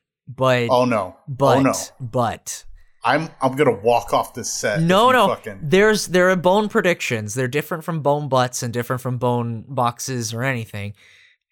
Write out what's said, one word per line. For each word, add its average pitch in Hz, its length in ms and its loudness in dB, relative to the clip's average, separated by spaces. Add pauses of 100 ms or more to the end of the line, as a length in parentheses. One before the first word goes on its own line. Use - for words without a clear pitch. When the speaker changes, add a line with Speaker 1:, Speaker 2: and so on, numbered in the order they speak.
(260)
Speaker 1:
but 123 440 2
Speaker 2:
Oh, 123 160 4
no. 104 320 -2 (100)
Speaker 1:
but, 135 300 2
Speaker 2:
Oh, 135 40 2
no. 127 120 4 (260)
Speaker 1:
but 117 640 -4 (400)
Speaker 2:
I'm, 147 260 0 (120)
I'm 131 160 0
gonna 131 240 2
walk 117 320 2
off 123 200 0
this 113 160 -8
set 117 300 -2
if 165 60 2
Speaker 1:
No, 196 220 4
Speaker 2:
you 254 60 4
Speaker 1:
no. 220 140 4
Speaker 2:
fucking 156 360 -6
Speaker 1:
There's, 202 440 2
there 180 220 4
are 185 80 2
bone 196 320 2
predictions. 120 640 -2
They're 127 160 -2
different 151 340 -6
from 165 160 -4
bone 143 300 0
butts 127 340 0
and 117 100 -4
different 123 280 -4
from 123 160 -4
bone 117 500 -2
boxes 120 680 -4
or 117 100 -6
anything. 110 500 -6 (580)